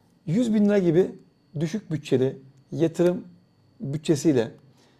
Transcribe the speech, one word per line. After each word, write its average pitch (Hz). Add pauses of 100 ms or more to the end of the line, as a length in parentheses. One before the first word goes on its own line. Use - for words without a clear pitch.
(260)
yüz 220
bin 208
lira 202
gibi 175 (400)
düşük 165
bütçeli 135 (300)
yatırım 170 (560)
bütçesiyle 143 (480)